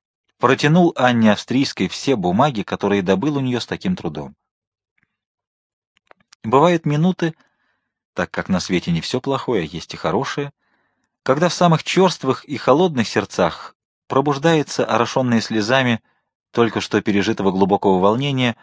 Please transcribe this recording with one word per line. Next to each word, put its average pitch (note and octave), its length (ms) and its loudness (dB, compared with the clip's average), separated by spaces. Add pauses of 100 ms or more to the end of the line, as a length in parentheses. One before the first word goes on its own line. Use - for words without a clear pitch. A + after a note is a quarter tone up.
(380)
протянул D3 580 2
Анне A#2 360 4
Австрийской A#2+ 560 -2
все - 280 -2
бумаги, G2+ 480 0
которые G2+ 380 -2
добыл G2 360 0
у - 20 -2
нее B2 200 -2
с - 80 -10
таким - 280 -4
трудом. D2+ 400 -10 (2000)
Бывают D#3 420 2
минуты, D#3+ 500 0 (800)
так - 180 -6
как - 180 -6
на F#2 100 0
свете F2+ 320 -4
не E2 100 -2
все - 200 -6
плохое, B2+ 420 -2
а - 20 -6
есть D#2+ 280 -12
и - 40 -14
хорошее, C3+ 540 -4 (720)
когда D#3 260 2
в - 40 -6
самых E3+ 300 2
черствых E3+ 640 0
и B2 120 -8
холодных C3+ 500 2
сердцах - 680 -4 (320)
пробуждается, C#3+ 800 0
орошенное A#2 560 0
слезами A2+ 600 0 (500)
только A2+ 280 0
что G#2 220 0
пережитого G2+ 500 0
глубокого F#2+ 480 2
волнения, B2+ 640 0